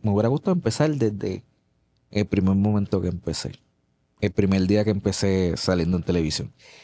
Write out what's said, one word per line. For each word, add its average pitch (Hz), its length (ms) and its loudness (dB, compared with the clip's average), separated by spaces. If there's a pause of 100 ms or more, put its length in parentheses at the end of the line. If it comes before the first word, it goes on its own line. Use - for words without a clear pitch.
me 107 80 0
hubiera 104 180 2
gustado 147 240 0
empezar 156 420 0
desde 104 480 -4 (720)
el 104 120 0
primer 95 280 2
momento 101 480 0
que 90 60 -2
empecé. 87 440 -6 (680)
El 104 120 0
primer 95 340 2
día 104 180 2
que 107 60 0
empecé 95 680 0
saliendo 90 420 0
en 82 40 -4
televisión. 80 500 -2 (320)